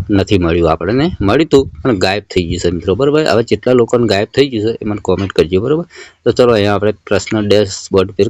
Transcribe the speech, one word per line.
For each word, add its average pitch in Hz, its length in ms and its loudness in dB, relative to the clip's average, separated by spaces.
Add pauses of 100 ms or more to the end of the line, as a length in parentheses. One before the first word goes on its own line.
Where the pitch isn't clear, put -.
(100)
નથી 98 340 2
મળ્યું 82 280 2
આપણને. 110 340 -2 (140)
મળ્યું 117 280 2
હતું, 135 160 4 (140)
પણ 117 200 0
ગાયબ 98 320 -2
થઈ 90 180 -2
ગયું 87 140 -4
છે 90 140 0
મિત્રો, 85 180 -4
બરોબર? 143 300 0
હવે 113 260 2
જેટલા 123 300 2
લોકોને 120 260 0
ગાયબ 101 300 0
થઈ 139 120 2
ગયું 110 180 -4
છે, 117 140 -2
એ 110 40 -10
મને 104 160 -6
કોમેન્ટ 95 320 -2
કરજો, 85 280 0
બરોબર? 151 240 -2 (360)
તો - 120 -2
ચલો, 120 200 4
અહીંયા 104 260 2
આપણે 104 140 0 (160)
પર્સનલ 107 400 -2
ડેશબોર્ડ 98 680 0
પર 95 140 0